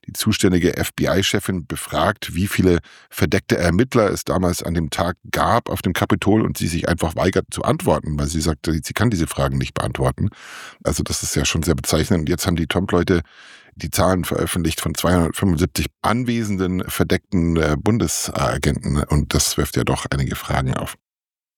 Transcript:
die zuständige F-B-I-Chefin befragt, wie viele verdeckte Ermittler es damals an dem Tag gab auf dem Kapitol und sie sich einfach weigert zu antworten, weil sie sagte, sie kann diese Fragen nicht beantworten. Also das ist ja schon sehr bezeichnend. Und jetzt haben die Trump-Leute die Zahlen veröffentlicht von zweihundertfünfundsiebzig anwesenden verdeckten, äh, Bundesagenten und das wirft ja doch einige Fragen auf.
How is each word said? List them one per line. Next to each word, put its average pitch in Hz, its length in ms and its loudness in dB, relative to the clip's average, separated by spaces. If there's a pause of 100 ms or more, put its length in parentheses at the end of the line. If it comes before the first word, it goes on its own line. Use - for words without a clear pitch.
die - 80 -14
zuständige 90 640 2
F-B-I-Chefin 92 880 -2
befragt, - 720 -2
wie 90 100 0
viele 92 320 2 (320)
verdeckte - 480 0
Ermittler 95 540 2
es 82 140 -4
damals 87 360 0
an 82 140 -4
dem 82 160 -2
Tag 90 260 -2 (140)
gab 87 380 0
auf - 120 -4
dem 92 120 0
Kapitol 101 500 2
und - 160 -2
sie - 80 -2
sich 80 200 -2
einfach 82 280 0
weigert - 340 0
zu - 140 -6
antworten, 76 560 -2
weil 71 80 0
sie 80 140 -2
sagte, 78 180 -2 (240)
sie - 100 -10
kann 107 160 2
diese 82 180 0
Fragen 69 300 -2
nicht 65 160 -4
beantworten. 65 560 -2 (540)
Also - 180 0
das - 220 -4
ist - 120 -4
ja 71 100 0
schon 82 180 -2
sehr 82 120 2
bezeichnend. 80 440 2
Und 78 100 -2
jetzt 85 160 -2
haben 87 120 0
die 82 100 -2
Trump-Leute 90 540 2 (540)
die 82 140 -10
Zahlen 90 360 2
veröffentlicht 82 560 -2
von 80 120 -2
zweihundertfünfundsiebzig 85 920 2 (140)
anwesenden 104 840 0
verdeckten, 85 680 0
äh, 76 240 2
Bundesagenten 71 1200 0
und 71 300 0
das - 240 0
wirft 73 200 -2
ja 62 80 0
doch - 260 -2
einige 135 240 -2
Fragen - 400 -2
auf. - 200 -6 (640)